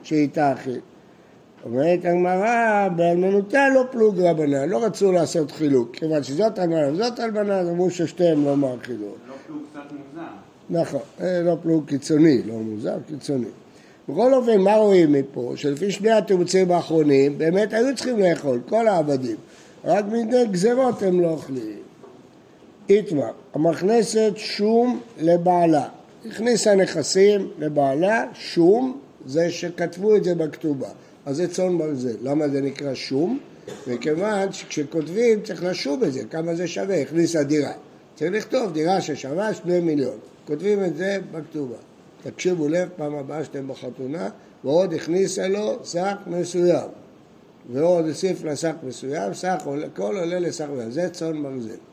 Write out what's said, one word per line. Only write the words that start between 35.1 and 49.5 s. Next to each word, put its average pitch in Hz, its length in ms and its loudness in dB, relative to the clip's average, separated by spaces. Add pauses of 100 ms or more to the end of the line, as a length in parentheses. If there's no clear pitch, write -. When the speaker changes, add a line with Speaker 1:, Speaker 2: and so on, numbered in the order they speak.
Speaker 1:
צריך 170 220 -10
לשוב 240 400 -2
את 151 100 0
זה, 123 160 -6
כמה 165 260 -4
זה 175 120 -4
שווה, 196 340 -2
הכניסה 156 420 0
דירה. 143 280 0 (440)
צריך 165 160 -4
לכתוב 220 420 -2
דירה 160 280 0
ששווה 156 520 -4
שני 175 260 0
מיליון. 143 380 0 (300)
כותבים 196 360 0
את 160 140 -2
זה 196 200 -2 (140)
בכתובה. 143 440 -8 (480)
תקשיבו 160 440 -2
לב, 175 300 0
פעם 147 180 -6
הבאה 143 280 -8
שאתם 135 240 -10
בחתונה, 131 600 -10 (340)
ועוד 165 300 2
הכניסה 185 540 -2
לו 208 360 -2
סך 185 300 -4 (140)
מסוים. 175 600 0 (840)
ועוד 165 340 2
הוסיף 165 360 -4
לה 151 120 -6
סך 160 180 -4 (100)
מסוים, 143 500 -8
סך 185 220 -4 (100)